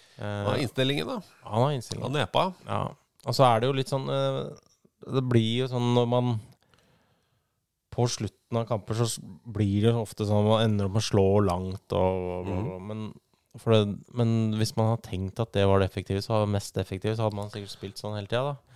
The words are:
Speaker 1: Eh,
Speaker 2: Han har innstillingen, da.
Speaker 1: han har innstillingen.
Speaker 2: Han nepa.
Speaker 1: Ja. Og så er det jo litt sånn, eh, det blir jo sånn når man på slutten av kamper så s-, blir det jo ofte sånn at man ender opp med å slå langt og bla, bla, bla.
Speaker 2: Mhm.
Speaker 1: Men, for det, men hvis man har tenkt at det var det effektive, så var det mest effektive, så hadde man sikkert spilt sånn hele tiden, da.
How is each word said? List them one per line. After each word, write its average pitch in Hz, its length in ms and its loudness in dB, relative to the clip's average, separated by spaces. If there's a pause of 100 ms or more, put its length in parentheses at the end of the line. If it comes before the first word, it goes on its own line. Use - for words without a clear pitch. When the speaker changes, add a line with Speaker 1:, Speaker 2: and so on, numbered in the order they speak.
(180)
Speaker 1:
Eh, 110 40 -12 (220)
Speaker 2:
Han - 20 -4
har 104 120 0
innstillingen, 135 480 -2
da. 247 140 -6 (240)
Speaker 1:
han 110 180 -2
har 143 100 2
innstillingen. - 300 -6
Speaker 2:
Han 127 100 -4
nepa. 151 420 0 (120)
Speaker 1:
Ja. 104 180 -4 (420)
Og 127 80 -2
så 135 100 6
er 113 160 6
det 123 60 0
jo 139 60 0
litt 131 160 -4
sånn, 135 200 -4
eh, 135 480 -4 (560)
det 127 160 0
blir 117 300 4
jo 127 100 0
sånn 120 260 0
når 120 140 4
man 123 320 2 (1500)
på 120 180 0
slutten - 500 -8
av 113 100 -2
kamper 110 260 -4
så 117 100 0
s-, 110 140 -4 (280)
blir 104 360 0
det 117 100 6
jo 117 100 -2
ofte 107 240 -8
sånn 104 180 4
at 107 60 4
man 110 200 4
ender 101 160 2
opp 92 60 -4
med 107 100 0
å - 80 -6
slå 101 360 6
langt 92 460 -4
og 92 520 0
bla, 95 100 -4
bla, 92 80 -2
bla. 92 160 -8
Speaker 2:
Mhm. 92 80 -12
Speaker 1:
Men, 107 280 -10 (440)
for 117 140 2
det, 104 420 2
men 113 380 2
hvis 110 240 0
man 110 120 4
har 113 100 2
tenkt 95 420 -6
at 117 120 -4
det 98 140 4
var 98 140 6
det 92 100 2
effektive, 98 320 -4
så - 60 -10
var 107 180 0
det 104 60 0
mest - 240 -4
effektive, 101 400 -4
så 117 80 -2
hadde 104 120 -2
man 104 120 -8
sikkert 101 240 -12
spilt 98 240 -12
sånn 107 200 -8
hele 101 100 -6
tiden, 135 280 -2
da. - 20 -10 (200)